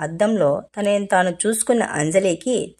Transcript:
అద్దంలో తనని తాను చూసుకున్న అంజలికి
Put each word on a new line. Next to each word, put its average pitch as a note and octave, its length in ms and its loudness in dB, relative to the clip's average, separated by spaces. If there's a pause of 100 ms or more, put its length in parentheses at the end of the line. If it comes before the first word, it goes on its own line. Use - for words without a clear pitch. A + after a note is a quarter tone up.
అద్దంలో E3 640 0 (160)
తనని G3+ 280 0
తాను F#3 240 2 (160)
చూసుకున్న A3+ 360 0
అంజలికి F3+ 960 -2